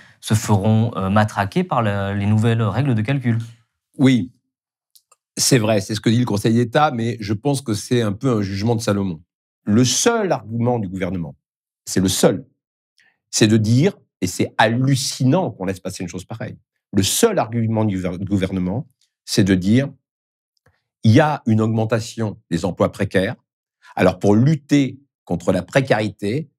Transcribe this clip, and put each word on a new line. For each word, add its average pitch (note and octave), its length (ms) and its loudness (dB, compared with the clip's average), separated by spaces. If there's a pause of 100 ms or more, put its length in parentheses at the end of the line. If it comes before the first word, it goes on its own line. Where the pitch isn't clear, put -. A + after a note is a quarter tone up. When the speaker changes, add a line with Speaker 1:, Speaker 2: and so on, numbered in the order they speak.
(200)
Speaker 1:
se - 140 -2
feront, A2 640 2
euh, F#2+ 120 -4
matraquer G#2+ 560 0
par D3 180 -2
la, G2+ 320 -2
les G2+ 120 -2
nouvelles A2+ 360 2
règles A#2 320 0
de G#2+ 80 -2
calcul. A#2+ 360 -2 (580)
Speaker 2:
Oui, B2+ 340 2 (1040)
c'est - 220 2
vrai, G#2+ 220 2
c'est G#2+ 140 -6
ce G#2+ 60 -6
que A#2+ 100 0
dit A2+ 100 2
le A#2+ 40 2
Conseil G#2 300 0
d'État, D3 380 2
mais A2+ 280 -4
je G#2+ 120 -4
pense C#3 300 -2
que A2+ 100 -4
c'est A#2 300 -2
un A2+ 100 -2
peu B2+ 180 -2
un G#2+ 120 0
jugement G2+ 340 -2
de A2 40 -4
Salomon. G2 420 -4 (420)
Le A2+ 200 4
seul A3 460 0
argument A#2 480 -2
du G2+ 100 -6
gouvernement, F2+ 480 -6 (480)
c'est - 160 -2
le F#2+ 80 2
seul, A2 360 2 (840)
c'est A2+ 180 2
de A2 80 4
dire, B2 400 2 (240)
et F2+ 60 -4
c'est - 320 -4
hallucinant C3 920 0
qu'on F#2+ 140 -10
laisse F#2+ 160 -4
passer F#2 220 -10
une F2+ 60 -8
chose F#2 160 -12
pareille, G#2+ 340 -12 (340)
le F#2+ 100 2
seul G#3 360 2
argument A2+ 460 0
du G2 160 0
gouver-, F2+ 180 -6
du G2+ 60 -6
gouvernement, F#2+ 600 -2 (380)
c'est - 200 0
de F#2+ 100 4
dire, A2 340 2 (1160)
il A2 80 6
y C#3+ 80 8
a D3+ 260 0
une A2 140 2
augmentation A2 800 -2 (120)
des E2+ 140 -4
emplois F2+ 260 0
précaires, G2 460 -2 (580)
alors F2+ 240 2
pour G2+ 160 4
lutter C#3+ 640 2 (240)
contre F2+ 280 -4
la F2+ 100 0
précarité, A2+ 960 -2